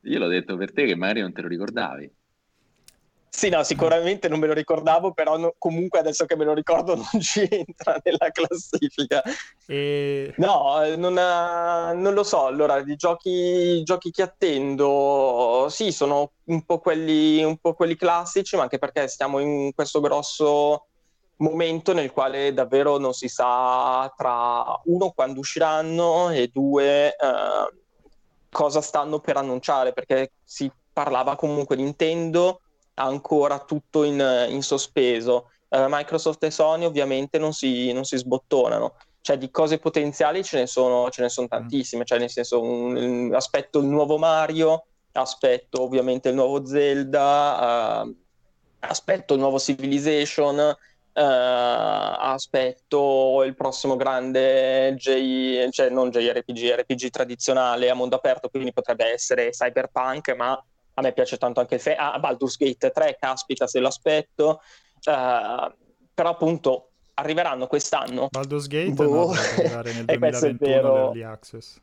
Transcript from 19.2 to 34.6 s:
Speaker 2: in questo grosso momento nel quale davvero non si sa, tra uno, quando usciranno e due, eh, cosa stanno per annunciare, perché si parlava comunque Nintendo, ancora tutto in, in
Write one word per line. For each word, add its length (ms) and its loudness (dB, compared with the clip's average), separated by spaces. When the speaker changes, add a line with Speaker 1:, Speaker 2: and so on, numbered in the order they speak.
Speaker 2:
in 340 -2
questo 260 -2
grosso 840 0
momento 560 0
nel 200 0
quale 420 0
davvero 440 2
non 160 -2
si 120 -8
sa, 880 0
tra 680 -2
uno, 260 0
quando 300 -2
usciranno 880 0
e 220 0
due, 640 2
eh, 580 0
cosa 320 0
stanno 380 -4
per 200 -2
annunciare, 540 -2
perché 400 -2
si 260 -6
parlava 420 -2
comunque 400 -2
Nintendo, 840 0
ancora 640 0
tutto 460 -2
in, 160 0
in 120 -4